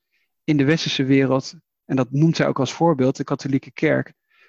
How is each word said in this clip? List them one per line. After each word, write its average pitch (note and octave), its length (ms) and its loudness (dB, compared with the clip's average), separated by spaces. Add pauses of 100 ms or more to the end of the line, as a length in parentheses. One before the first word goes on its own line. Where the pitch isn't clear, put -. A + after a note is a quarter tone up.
(440)
in D#3 140 0
de C3+ 80 2
westerse D3 380 0
wereld, C3+ 500 2 (320)
en B2 100 -4
dat C3 160 -2
noemt D#3 240 2
zij C#3+ 120 2
ook C#3 120 -4
als C3 140 -2
voorbeeld, C#3 440 0
de C#3 60 -8
katholieke C3+ 480 -4
kerk, C#3 420 -2 (360)